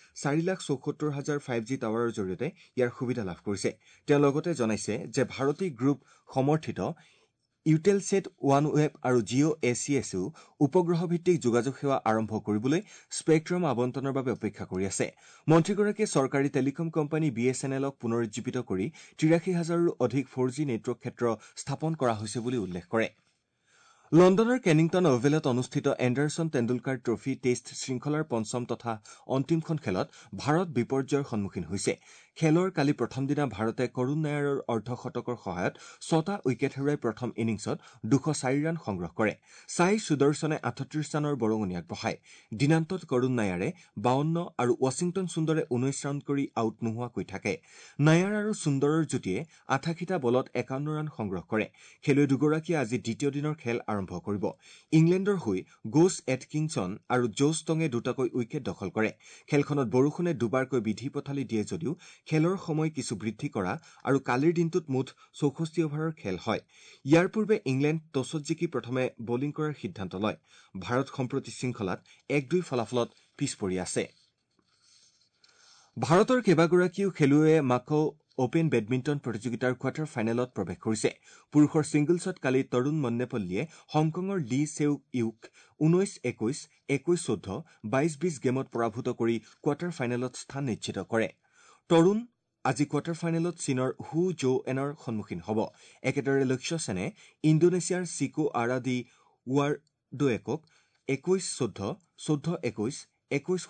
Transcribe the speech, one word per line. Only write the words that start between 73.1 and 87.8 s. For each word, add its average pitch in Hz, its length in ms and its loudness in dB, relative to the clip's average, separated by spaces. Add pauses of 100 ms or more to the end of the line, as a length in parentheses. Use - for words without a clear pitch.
পিছ 143 140 -2 (100)
পৰি 95 140 -2 (100)
আছে। - 180 -4 (1900)
ভাৰতৰ 190 480 4
কেইবাগৰাকীও 180 720 4
খেলুৱৈয়ে 151 540 6
মাকৌ 151 320 2 (420)
অপেন 165 280 2
বেডমিণ্টন 127 520 0
প্ৰতিযোগিতাৰ 117 560 -4
কোৱাৰ্টাৰ 131 320 -4
ফাইনেলত 117 440 -2
প্ৰৱেশ 90 280 -6
কৰিছে। 110 240 0 (440)
পুৰুষৰ 147 380 6
ছিংগলছত 170 540 2
কালি 131 160 2 (120)
তৰুণ 135 320 2
মন্নেপল্লীয়ে 117 580 -2 (300)
হংকঙৰ 180 460 0 (120)
লি 131 100 2 (140)
চেউক 147 240 0 (200)
ইউক 113 180 -2 (420)
ঊনৈশ 175 320 4 (200)
একৈশ, 113 260 -2 (380)
একৈশ 175 320 0
চৈধ্য, 101 200 -4 (440)